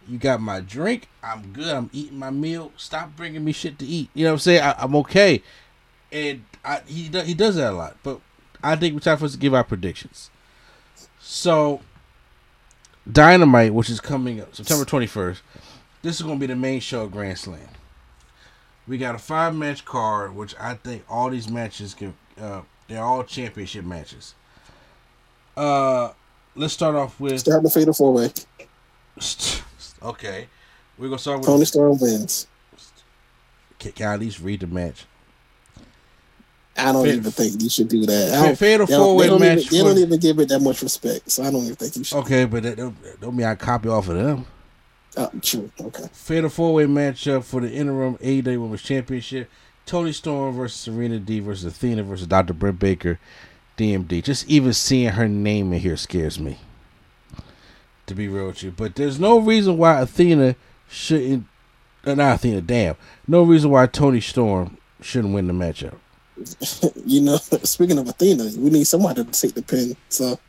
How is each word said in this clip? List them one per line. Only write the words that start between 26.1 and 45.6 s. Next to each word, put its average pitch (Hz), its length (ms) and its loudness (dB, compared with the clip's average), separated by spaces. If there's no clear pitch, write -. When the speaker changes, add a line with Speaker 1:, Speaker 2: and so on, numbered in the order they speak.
Speaker 1:
let's 151 160 -6
start 156 220 0
off 139 260 -4
with 135 200 -2
Speaker 2:
Start 156 240 4
the 160 60 4
Fatal 156 220 4
Four 135 220 4
Way. 120 180 2
Speaker 1:
<laughs> - 420 -6
Okay, 104 460 -12
we're 131 120 -10
gonna 131 100 -6
start 143 220 -6
with 135 80 -2
Speaker 2:
Tony 143 160 4
Storm 147 360 2
wins. 110 460 -2
Speaker 1:
Can, 104 100 -14
can 107 160 -8
I 104 80 -2
at 101 60 -6
least 110 180 -8
read 95 220 -8
the 90 80 -8
match? 87 380 -8
Speaker 2:
I 135 160 0
don't 131 120 4
Speaker 1:
Fa-, 120 100 4
Speaker 2:
even 110 180 -4
think 107 280 -2
you 117 80 -2
should 113 200 0
do 110 180 2
that. 104 260 2
I 139 60 2
Speaker 1:
fa-, 151 80 6
Speaker 2:
don't, 135 100 2
Speaker 1:
fatal 208 300 4
Speaker 2:
they - 60 2
don't, 143 120 6
Speaker 1:
four-way 185 200 8
Speaker 2:
they 175 60 6
don't 190 100 6
Speaker 1:
match 170 180 6
Speaker 2:
even, 135 140 -4
they 165 80 4
Speaker 1:
for 196 80 6
Speaker 2:
don't 196 100 6
even 165 220 4
give 156 180 4
it 143 120 4
that 135 100 2
much 135 220 0
respect, - 500 -6
so 131 100 -2
I 135 80 -2
don't 127 140 -2
even 117 100 -8
think - 220 -10
you 123 80 -8
should. 147 140 -4
Speaker 1:
Okay, 131 260 2
but 113 180 -2
that 113 140 -6
don't, 120 440 -12
don't 120 140 -10
mean 117 140 0
I 107 80 -2
copy 117 320 -2
off 107 200 0
of 85 60 -2
them. 127 320 -2
Speaker 2:
Oh, 127 140 -4
true. - 260 -4